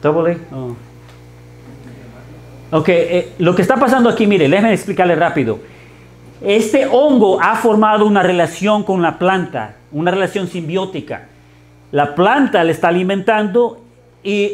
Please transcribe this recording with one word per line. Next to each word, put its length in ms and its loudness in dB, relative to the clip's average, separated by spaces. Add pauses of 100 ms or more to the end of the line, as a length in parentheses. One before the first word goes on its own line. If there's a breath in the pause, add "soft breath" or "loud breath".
Double 300 0
A. 240 -10
Oh. 200 -10 (1900)
Ok, 180 0
eh, 500 0
lo 160 2
que 80 2
está 140 2
pasando 320 4
aquí, 180 0
mire, 220 2
déjeme 240 4
explicarle 420 0
rápido. 460 -2 (800 loud breath)
Este 480 0
hongo 500 2
ha 140 2
formado 500 2
una 180 2
relación 600 0
con 180 -2
la 180 -2
planta, 580 -4 (160)
una 180 -2
relación 380 -4
simbiótica. 800 -8 (640 soft breath)
La 220 -2
planta 500 2
le 80 0
está 160 0
alimentando 920 0 (420)
y 320 -2